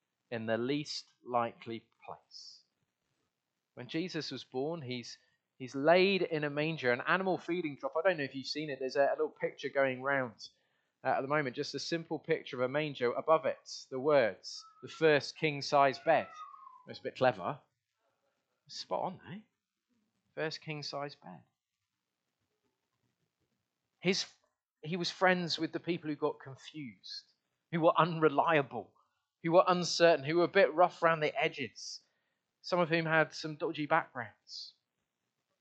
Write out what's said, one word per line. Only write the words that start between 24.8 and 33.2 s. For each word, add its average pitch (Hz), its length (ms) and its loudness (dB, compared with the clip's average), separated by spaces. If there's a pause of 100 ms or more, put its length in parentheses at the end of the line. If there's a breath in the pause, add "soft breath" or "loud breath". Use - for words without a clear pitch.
he 156 140 -6
was 170 140 -4
friends 180 480 2
with 160 140 -4
the 170 80 -4
people 160 280 -6
who 147 80 -4
got 147 220 -4
confused, - 840 -16 (480)
who 165 80 0
were 165 180 6
unreliable, 147 920 2 (520)
who 165 100 -2
were 180 140 8
uncertain, 170 580 4
who 156 120 -2
were 175 80 4
a 156 40 4
bit 185 260 4
rough 170 280 4
around 165 180 4
the 151 120 0 (100)
edges, - 580 -6 (600)
some - 180 -2
of 165 120 2
whom 165 160 2
had 156 280 2